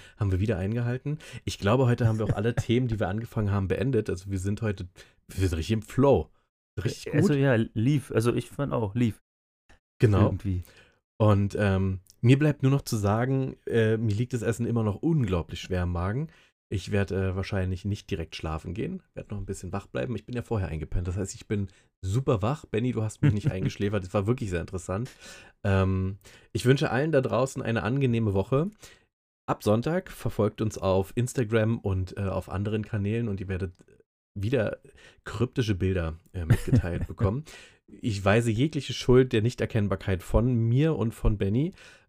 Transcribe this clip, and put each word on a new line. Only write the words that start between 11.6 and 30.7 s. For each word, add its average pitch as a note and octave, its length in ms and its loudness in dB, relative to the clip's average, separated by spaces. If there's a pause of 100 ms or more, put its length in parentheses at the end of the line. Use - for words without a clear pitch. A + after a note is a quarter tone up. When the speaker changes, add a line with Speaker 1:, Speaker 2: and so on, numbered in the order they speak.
Speaker 1:
mir C3 160 6
bleibt D3 240 0
nur C3+ 100 4
noch C#3 100 0
zu - 140 -4
sagen, B2 600 0 (100)
äh, A2 320 2
mir A2 160 0
liegt A#2+ 180 -2
das A#2+ 80 -2
Essen A2+ 240 -2
immer A2+ 200 0
noch G2+ 180 0
unglaublich F#2 580 0
schwer F2+ 220 -2
im F2 100 -2
Magen. G2+ 360 -2 (460)
Ich G2 160 -6
werde, G2+ 240 0 (180)
äh, F2+ 40 -6
wahrscheinlich F#2 480 -2
nicht G2+ 260 -6
direkt E2 240 -6
schlafen D#2+ 380 -6
gehen, F3 300 -6 (100)
werde - 220 -12
noch G2+ 40 -6
ein F#2+ 60 -8
bisschen F#2+ 300 -8
wach G2 140 -8
bleiben. B2+ 280 -4
Ich - 80 -12
bin B2 100 -10
ja A#2 60 -4
vorher G#2+ 280 -2
eingepennt, D#2+ 380 -4
das F#2 120 -2
heißt, F#2+ 160 -6
ich - 120 -20
bin G2+ 220 -2 (340)
super A2 380 0
wach. A#2+ 240 -2
Benni, A#2 280 -2
du A2+ 100 -2
hast - 180 -6
mich - 140 4
nicht G#2+ 160 0
Speaker 2:
<laughs> - 0 -
Speaker 1:
eingeschläfert, G2+ 540 -2
das F#2 100 -6
war G2 120 0
wirklich B2 220 0
sehr F2 140 -2
interessant. F#2+ 480 -6 (560)
Ähm, F#2+ 500 2 (380)
ich A#2 100 -4
wünsche C#3+ 260 4
allen D3 220 0
da C#3 80 4
draußen B2 400 -2
eine A2+ 220 -2
angenehme A#2 500 0
Woche. C3+ 380 0 (760)
Ab - 160 -4
Sonntag C3+ 480 0
verfolgt - 520 -2
uns A2 160 -2